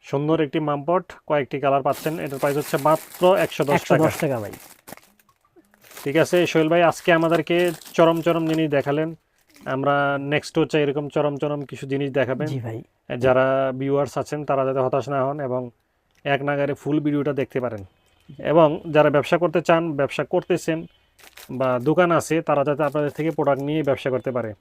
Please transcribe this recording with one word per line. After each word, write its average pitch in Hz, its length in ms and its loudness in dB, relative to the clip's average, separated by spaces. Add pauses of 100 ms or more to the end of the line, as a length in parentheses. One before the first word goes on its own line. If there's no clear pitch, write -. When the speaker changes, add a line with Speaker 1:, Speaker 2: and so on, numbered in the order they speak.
Speaker 1:
সুন্দর 151 320 -2 (100)
একটি 151 120 -4
মামপট, 151 460 -2 (220)
কয়েকটি 147 340 -2
কালার 139 220 2
পাচ্ছেন। 147 320 -2 (100)
এটার 139 140 -8
প্রাইস 143 180 0
হচ্ছে 147 200 -4 (120)
মাত্র - 340 -2 (220)
একশো - 200 -4
দশ 139 100 0
Speaker 2:
একশো - 200 0
দশ 156 180 2
Speaker 1:
টাকা। - 100 -8
Speaker 2:
টাকা 143 200 -2
ভাই। 101 100 -12 (1500)
Speaker 1:
ঠিক 143 120 0
আছে, 160 200 2 (100)
সোহেল 160 220 2
ভাই, 170 140 4
আজকে 165 300 2
আমাদেরকে 165 440 2 (360)
চরম 165 280 4
চরম 165 280 0
জিনিস 160 220 0
দেখালেন। 143 380 0 (580)
আমরা 135 280 0 (240)
নেক্সট 143 400 -4
হচ্ছে 156 240 2
এরকম 143 260 -2
চরম 147 280 -2
চরম 147 260 -4
কিছু 135 240 -14
জিনিস 139 240 -4
দেখাবেন। 131 380 -2
Speaker 2:
জি 135 120 -6
ভাই। 113 180 -8 (460)
Speaker 1:
যারা 131 220 4 (260)
ভিউয়ার্স 139 460 -2
আছেন 147 260 -6
তারা 135 200 0
যাতে 135 160 0
হতাশ 127 280 0
না 139 160 -2
হন 143 160 -4
এবং 127 300 -6 (540)
এক 143 180 0
নাগারে 143 320 -2
ফুল 147 260 -2
ভিডিওটা 147 320 0
দেখতে 135 280 -4
পারেন। 107 220 -6 (560)
এবং 156 300 6 (260)
যারা 151 160 6
ব্যবসা 143 280 2
করতে 170 240 2
চান, 165 300 2
ব্যবসা 139 320 -2
করতেছেন 165 540 -2 (720)
বা 127 280 0
দোকান 156 340 4
আছে, 160 300 0
তারা 143 220 2
যাতে 147 180 0
আপনাদের 147 280 0
থেকে 156 200 -4
প্রোডাক্ট 143 320 0
নিয়ে 151 200 -2
ব্যবসা 139 280 -2
করতে 127 200 -4
পারে। 113 300 -4